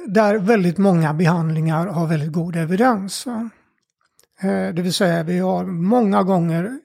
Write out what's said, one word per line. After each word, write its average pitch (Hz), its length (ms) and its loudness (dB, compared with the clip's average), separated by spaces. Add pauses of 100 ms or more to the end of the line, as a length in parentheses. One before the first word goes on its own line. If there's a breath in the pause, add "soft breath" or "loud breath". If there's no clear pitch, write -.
där 208 300 2
väldigt 185 400 2
många 170 360 2
behandlingar 160 720 0
har 170 200 -2
väldigt 156 240 -2
god 170 240 -4
evidens, 190 720 -2
va? 233 240 -6 (920 soft breath)
Eh, 196 320 -2
det 170 80 -2
vill 180 120 -2
säga, 170 300 2
vi 175 160 -2
har 185 260 0
många 196 580 2
gånger 180 600 0